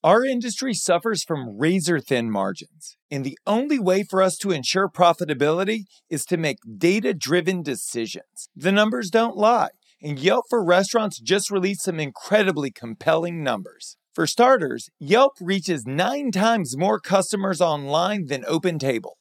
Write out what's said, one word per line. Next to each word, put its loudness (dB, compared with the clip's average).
Our 6
industry -4
suffers 0
from -6
razor-thin 0
margins, -6
and -6
the -8
only 0
way 2
for 2
us 2
to -4
ensure 0
profitability 2
is -4
to 0
make -2
data-driven 0
decisions. -8
The 0
numbers 2
don't 2
lie, 2
and -8
Yelp 2
for 2
Restaurants 2
just -2
released -2
some -4
incredibly 0
compelling -2
numbers. -6
For 2
starters, 2
Yelp 4
reaches -2
nine -2
times 0
more 0
customers 0
online 0
than -6
OpenTable. -2